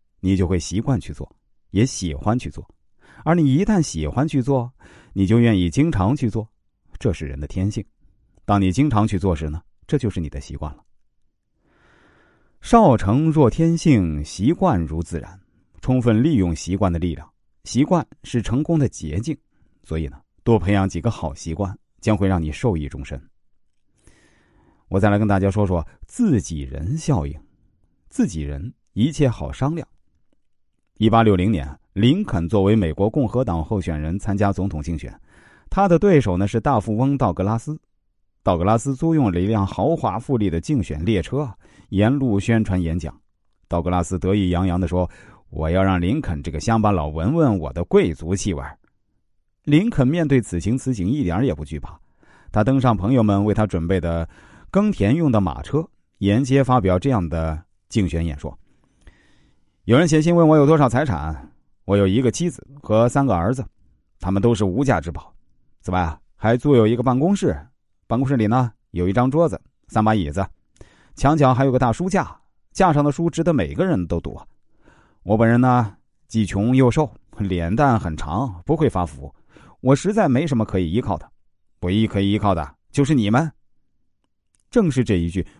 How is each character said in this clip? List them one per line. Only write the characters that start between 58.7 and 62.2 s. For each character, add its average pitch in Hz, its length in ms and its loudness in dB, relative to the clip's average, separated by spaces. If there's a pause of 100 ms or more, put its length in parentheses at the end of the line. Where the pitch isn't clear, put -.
：“有 117 120 6
人 175 80 6
写 156 160 4
信 170 120 2
问 165 120 6
我 156 100 6
有 147 80 6
多 156 140 6
少 143 100 4
财 120 160 0
产， 78 480 -6 (320)
我 98 120 2
有 101 100 4
一 101 160 2